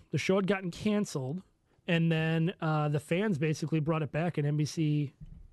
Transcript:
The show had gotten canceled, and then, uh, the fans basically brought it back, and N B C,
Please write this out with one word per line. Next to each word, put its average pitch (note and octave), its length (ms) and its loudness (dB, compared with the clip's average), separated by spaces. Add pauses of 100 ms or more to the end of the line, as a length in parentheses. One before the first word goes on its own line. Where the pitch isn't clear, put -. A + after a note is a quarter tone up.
(100)
The D#3+ 80 0
show F#3+ 180 2
had G3 100 2
gotten F#3+ 240 0
canceled, F#3 720 -2 (460)
and E3 240 4
then, D#3+ 480 2
uh, D3+ 300 2
the D3+ 100 0
fans F#3 380 0
basically D#3 420 0
brought D#3 220 0
it D3 100 -6
back, D#3+ 240 -2
and D3 100 0
N D3 120 0
B D3+ 80 0
C, D3 480 0 (380)